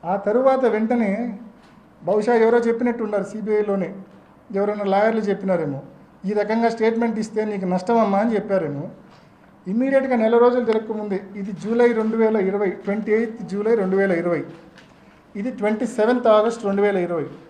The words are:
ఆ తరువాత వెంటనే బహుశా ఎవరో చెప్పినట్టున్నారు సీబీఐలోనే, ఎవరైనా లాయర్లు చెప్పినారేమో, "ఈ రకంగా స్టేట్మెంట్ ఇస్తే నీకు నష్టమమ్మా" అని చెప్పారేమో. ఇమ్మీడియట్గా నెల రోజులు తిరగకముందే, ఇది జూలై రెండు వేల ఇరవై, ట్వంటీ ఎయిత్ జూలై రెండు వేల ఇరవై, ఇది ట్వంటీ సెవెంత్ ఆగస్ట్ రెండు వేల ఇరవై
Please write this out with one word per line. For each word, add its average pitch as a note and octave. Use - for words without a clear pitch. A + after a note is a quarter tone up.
ఆ C#4
తరువాత B3+
వెంటనే A3
బహుశా G#3
ఎవరో A3+
చెప్పినట్టున్నారు A3+
సీబీఐలోనే, G#3
ఎవరైనా G#3
లాయర్లు G#3+
చెప్పినారేమో, F#3
"ఈ G3+
రకంగా A3
స్టేట్మెంట్ A3+
ఇస్తే G#3+
నీకు G#3
నష్టమమ్మా" G3
అని A3+
చెప్పారేమో. E3
ఇమ్మీడియట్గా C4
నెల A3+
రోజులు A#3+
తిరగకముందే, G#3+
ఇది G3+
జూలై A3+
రెండు A3
వేల A3
ఇరవై, G3
ట్వంటీ G3+
ఎయిత్ A3
జూలై G#3
రెండు F#3+
వేల G3
ఇరవై, E3
ఇది G#3
ట్వంటీ G#3+
సెవెంత్ A#3
ఆగస్ట్ A3
రెండు G3
వేల G3+
ఇరవై E3+